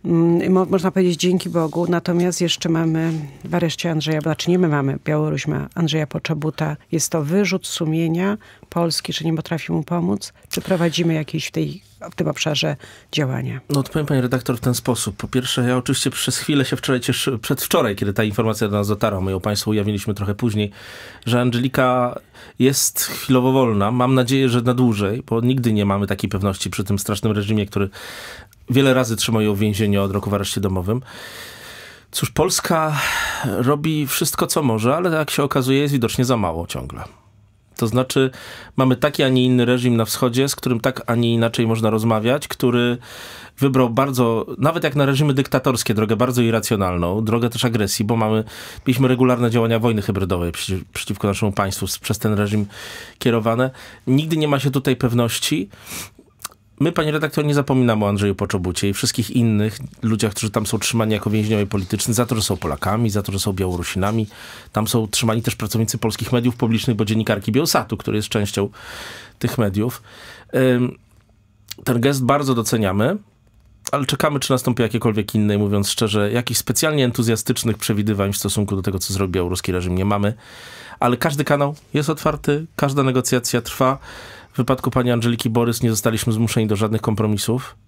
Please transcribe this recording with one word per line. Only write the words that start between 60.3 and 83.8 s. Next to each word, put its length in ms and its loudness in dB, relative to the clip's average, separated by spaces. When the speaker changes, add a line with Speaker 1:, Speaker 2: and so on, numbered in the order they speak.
Speaker 2:
którzy 180 -4
tam 140 0
są 140 -2
trzymani 340 0
jako 160 -2
więźniowie 360 2
polityczni, 480 -2
za 120 2
to, 100 -2
że 60 0
są 160 0
Polakami, 520 -2
za 140 -2
to, 80 -6
że 80 -2
są 140 -2
Białorusinami. 760 -2
Tam 160 0
są 200 0
trzymani 340 0
też 140 -2
pracownicy 420 -2
polskich 340 -4
mediów 240 2
publicznych, 420 0
bo 80 0
dziennikarki 460 0
Biełsatu, 460 0
który 200 -2
jest 120 -4
częścią 400 0
tych 180 -2
mediów. 440 0
Ym, 400 4
ten 180 0
gest 240 2
bardzo 300 2
doceniamy, 600 2
ale 140 -2
czekamy, 340 0
czy 120 -2
nastąpi 320 2
jakiekolwiek 520 0
inne. 200 4
I 20 2
mówiąc 320 2
szczerze, 420 0
jakichś 280 -2
specjalnie 460 2
entuzjastycznych 720 0
przewidywań 560 0
w 40 -4
stosunku 380 -2
do 60 -2
tego, 180 -2
co 140 -4
zrobił 180 0
białoruski 400 -2
reżim, 240 0
nie 100 2
mamy. 280 2
Ale 180 2
każdy 260 0
kanał 320 0
jest 160 0
otwarty, 560 -2
każda 280 0
negocjacja 580 2
trwa. 360 0